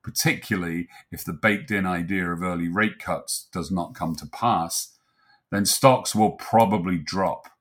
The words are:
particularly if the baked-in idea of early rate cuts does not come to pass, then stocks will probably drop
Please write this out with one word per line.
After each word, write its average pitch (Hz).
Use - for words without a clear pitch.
particularly 87
if -
the 92
baked-in 101
idea 90
of 87
early 87
rate 101
cuts -
does 85
not 85
come 82
to 73
pass, 90
then 101
stocks -
will 107
probably 98
drop 90